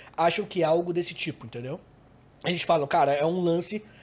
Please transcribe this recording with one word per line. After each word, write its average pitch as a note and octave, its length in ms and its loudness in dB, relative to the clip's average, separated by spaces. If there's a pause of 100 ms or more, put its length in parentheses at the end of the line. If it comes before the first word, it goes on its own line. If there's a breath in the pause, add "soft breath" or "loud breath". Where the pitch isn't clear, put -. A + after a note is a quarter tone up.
(180 loud breath)
acham E3+ 260 2
que F3+ 180 -4
é D#3+ 40 4
algo F3 260 2
desse E3+ 220 -2
tipo, - 320 -6
entendeu? B2 340 -10 (640)
Eles E3 200 -2
falam, D#3+ 220 2
"Cara, C#3+ 280 2
é D3 120 0
um F3 140 0
lance F3 420 0 (220 loud breath)